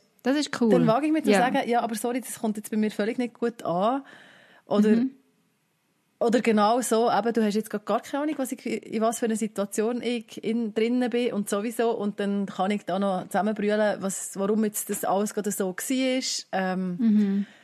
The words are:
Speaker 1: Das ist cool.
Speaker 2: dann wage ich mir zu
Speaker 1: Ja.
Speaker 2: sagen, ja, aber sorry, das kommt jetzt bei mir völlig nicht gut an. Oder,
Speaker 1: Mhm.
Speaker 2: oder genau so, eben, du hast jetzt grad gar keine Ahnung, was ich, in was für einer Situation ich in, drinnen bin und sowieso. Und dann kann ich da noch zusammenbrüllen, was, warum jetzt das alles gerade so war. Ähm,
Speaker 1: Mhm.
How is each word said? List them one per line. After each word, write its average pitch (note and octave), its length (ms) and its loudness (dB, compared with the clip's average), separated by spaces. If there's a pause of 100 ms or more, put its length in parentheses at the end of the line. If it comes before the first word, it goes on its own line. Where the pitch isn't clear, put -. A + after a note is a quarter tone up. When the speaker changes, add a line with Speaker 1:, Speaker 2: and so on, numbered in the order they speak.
(220)
Speaker 1:
Das C4+ 140 2
ist C#4+ 240 -4
cool. A3+ 100 4
Speaker 2:
dann E3+ 160 6
wage B3+ 200 2
ich D4+ 60 2
mir D#4 100 2
zu G#3+ 80 4
Speaker 1:
Ja. G3+ 80 6
Speaker 2:
sagen, C4 300 2
ja, A#3 120 2
aber A3+ 140 -2
sorry, B3 260 -2
das - 180 -12
kommt G#3+ 200 -2
jetzt - 120 -12
bei A3 60 -4
mir G#3+ 140 2
völlig G#3+ 280 -2
nicht A#3+ 160 -4
gut A#3 280 -4
an. A3 400 0 (640)
Oder, G#3+ 300 4
Speaker 1:
Mhm. C4 140 2 (1120)
Speaker 2:
oder A#3 220 2
genau A3 400 4
so, A3+ 280 2
eben, G#3 220 2
du A3+ 100 0
hast G#3 120 0
jetzt G#3+ 160 -2
grad - 160 -8
gar G#3+ 140 0
keine C#4+ 240 -6
Ahnung, D4+ 120 -4
was C4+ 160 -6
ich, - 140 -12
in A3 340 -6
was A3 200 0
für B3+ 60 0
einer A3 100 0
Situation G#3+ 680 -4
ich A#3 420 -6
in, A3+ 300 -2
drinnen A#3+ 340 2
bin A#3+ 240 0
und G3+ 160 -2
sowieso. A3+ 480 -2
Und G#3 240 -4
dann G3+ 240 -2
kann F#3+ 280 -2
ich G#3 120 -4
da F3+ 140 -2
noch G3 300 -2
zusammenbrüllen, G#3 720 0
was, - 360 -6
warum G#3+ 260 2
jetzt - 260 -4
das G3+ 140 -4
alles G3+ 280 0
gerade G#3 180 -4
so G3 240 -2
war. C4 480 -2 (300)
Ähm, F#3 460 -2
Speaker 1:
Mhm. G#3 480 2 (180)